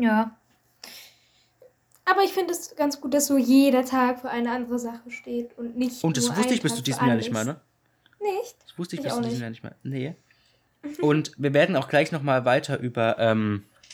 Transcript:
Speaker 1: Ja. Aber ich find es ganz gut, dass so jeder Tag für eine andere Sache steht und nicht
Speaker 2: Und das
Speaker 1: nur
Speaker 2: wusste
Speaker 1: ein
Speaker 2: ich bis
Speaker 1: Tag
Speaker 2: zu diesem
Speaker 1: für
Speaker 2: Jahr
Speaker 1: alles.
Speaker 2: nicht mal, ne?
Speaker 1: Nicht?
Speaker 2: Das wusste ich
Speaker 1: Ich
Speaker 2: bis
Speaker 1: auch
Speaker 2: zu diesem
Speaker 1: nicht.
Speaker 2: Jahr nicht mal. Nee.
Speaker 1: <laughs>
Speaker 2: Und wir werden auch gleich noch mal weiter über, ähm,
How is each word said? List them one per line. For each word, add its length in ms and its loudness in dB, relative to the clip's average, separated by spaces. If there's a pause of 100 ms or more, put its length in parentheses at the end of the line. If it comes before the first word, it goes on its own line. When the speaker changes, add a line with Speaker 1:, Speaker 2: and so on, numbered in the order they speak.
Speaker 1:
Ja. 340 2 (1700)
Aber 180 4
ich 100 2
find 180 -2
es 240 -8
ganz 260 -2
gut, 120 -4
dass 140 2
so 100 2
jeder 480 6
Tag 360 0
für 100 -10
eine 220 -4
andere 260 -4
Sache 320 -10
steht 480 -8
und 180 -10
nicht 260 -2
Speaker 2:
Und 140 2
das 120 2
Speaker 1:
nur 80 -2
Speaker 2:
wusste 140 2
Speaker 1:
ein 60 2
Speaker 2:
ich 60 -2
bis 100 0
Speaker 1:
Tag 60 -4
Speaker 2:
zu 40 -8
diesem 180 -2
Speaker 1:
für 40 2
Speaker 2:
Jahr 80 4
Speaker 1:
alles. 140 0
Speaker 2:
nicht 80 -4
mal, 100 0
ne? 160 -6 (600)
Speaker 1:
Nicht? 440 -4
Speaker 2:
Das 140 -16
wusste 180 -8
ich 40 -8
Speaker 1:
Ich 40 -8
Speaker 2:
bis 80 -4
Speaker 1:
auch 40 -2
Speaker 2:
zu 120 -2
diesem 60 -4
Speaker 1:
nicht. 80 -4
Speaker 2:
Jahr 80 -8
nicht 120 -14
mal. 200 -14
Nee. 340 -6 (680)
Speaker 1:
<laughs> 200 -8
Speaker 2:
Und 340 2
wir 160 -2
werden 240 4
auch 120 -2
gleich 240 2
noch 100 -4
mal 220 2
weiter 340 0
über, 400 0
ähm, 460 2 (300)